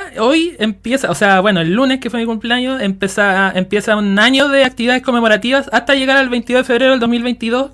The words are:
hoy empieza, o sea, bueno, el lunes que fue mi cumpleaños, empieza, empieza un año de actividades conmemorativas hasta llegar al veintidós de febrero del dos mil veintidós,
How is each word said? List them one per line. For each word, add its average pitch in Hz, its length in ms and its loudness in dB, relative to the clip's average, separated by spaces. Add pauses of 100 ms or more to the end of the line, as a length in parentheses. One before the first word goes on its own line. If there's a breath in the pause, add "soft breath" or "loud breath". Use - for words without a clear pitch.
(180)
hoy 330 400 0
empieza, 220 520 -4
o 175 40 -4
sea, 196 260 4
bueno, 190 220 2
el 165 100 0
lunes 262 280 0
que 240 100 -8
fue 240 100 -6
mi 226 60 -4
cumpleaños, 247 560 -4
empieza, 196 720 0
empieza 202 420 -2
un 202 220 0
año 262 300 4
de 277 160 2
actividades 254 380 0
conmemorativas 240 680 0
hasta 240 220 0
llegar 269 240 2
al 262 100 2
veintidós 240 320 0
de 254 60 -2
febrero 254 240 2
del 262 100 2
dos 233 80 0
mil 233 140 0
veintidós, 240 520 -2